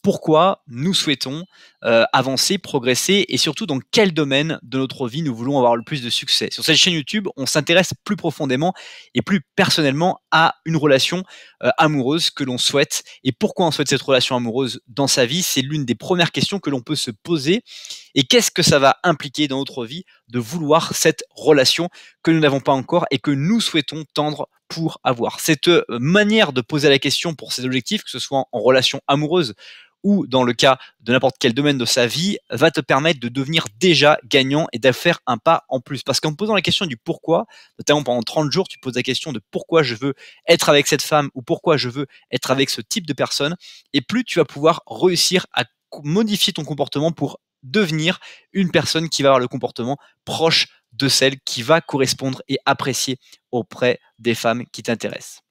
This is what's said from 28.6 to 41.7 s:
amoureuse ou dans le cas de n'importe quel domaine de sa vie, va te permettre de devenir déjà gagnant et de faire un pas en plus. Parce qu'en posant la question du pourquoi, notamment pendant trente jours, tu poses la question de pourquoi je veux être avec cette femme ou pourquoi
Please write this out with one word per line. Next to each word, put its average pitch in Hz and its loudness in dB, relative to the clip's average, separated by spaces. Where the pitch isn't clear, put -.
amoureuse 147 0
ou 196 2
dans 127 2
le 117 0
cas 131 4
de 113 -4
n'importe 127 2
quel 120 2
domaine 143 0
de 120 -2
sa 123 0
vie, 156 -4
va 127 2
te 160 -2
permettre 147 0
de 117 -8
devenir 139 -4
déjà 147 4
gagnant 139 0
et - -8
de 123 4
faire 170 -2
un 120 0
pas - 2
en 127 -4
plus. 135 -10
Parce 135 -2
qu'en 151 -2
posant 214 -2
la 190 2
question 180 0
du 123 -6
pourquoi, - -2
notamment 147 2
pendant 120 -2
trente 151 -2
jours, 180 -2
tu - -16
poses 127 -10
la 123 -4
question 135 -6
de 110 -8
pourquoi 165 0
je 120 -2
veux 135 -4
être 170 4
avec 143 4
cette 147 0
femme 147 0
ou 131 -12
pourquoi 165 0